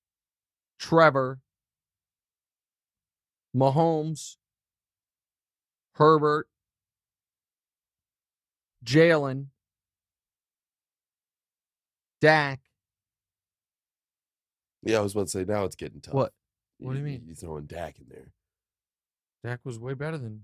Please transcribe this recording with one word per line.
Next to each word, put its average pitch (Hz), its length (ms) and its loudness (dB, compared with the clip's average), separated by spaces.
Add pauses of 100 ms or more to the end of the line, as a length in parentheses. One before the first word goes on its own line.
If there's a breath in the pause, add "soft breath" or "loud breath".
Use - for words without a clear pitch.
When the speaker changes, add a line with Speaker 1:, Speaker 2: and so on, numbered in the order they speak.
(800)
Speaker 1:
Trevor, 135 580 4 (2250)
Mahomes, 156 800 0 (1600)
Herbert, 151 540 4 (2250)
Jalen, 139 600 4 (2750)
Dak. 151 400 4 (2250)
Speaker 2:
Yeah, 107 160 0
I - 40 0
was 101 100 -4
about 101 140 -4
to - 40 -8
say, 95 140 -4
now 104 200 -2
it's 90 120 -8
getting 73 240 -14
tough. - 140 -10
Speaker 1:
What? 135 180 -2 (460)
What 127 160 -10
do 135 40 -6
you 143 80 -8
Speaker 2:
You, 147 60 -8
Speaker 1:
mean? 123 140 -14
Speaker 2:
you 82 80 -20
throwing 78 320 -12
Dak 80 340 -14
in 65 80 -20
there. - 240 -20 (1120)
Speaker 1:
Dak 120 200 -10
was 120 140 -12
way 127 160 -10
better 151 240 -8
than 107 260 -14